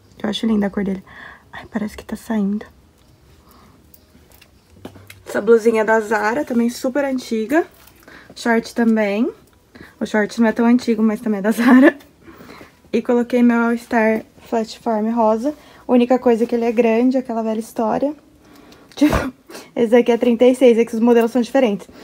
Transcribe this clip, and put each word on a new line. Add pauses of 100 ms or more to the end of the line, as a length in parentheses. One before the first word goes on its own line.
(220)
eu
acho
linda
a
cor
dele. (500)
Ai,
parece
que
tá
saindo. (2500)
Essa
blusinha
da
Zara,
também
super
antiga, (680)
short
também, (680)
o
short
não
é
tão
antigo,
mas
também
é
da
Zara. (960)
E
coloquei
meu
All
Star (260)
Flat
Form
rosa. (340)
A
única
coisa
é
que
ele
é
grande,
aquela
velha
história. (840)
Tipo, (420)
esse
aqui
é
trinta
e
seis,
é
que
os
modelos
são
diferentes. (160)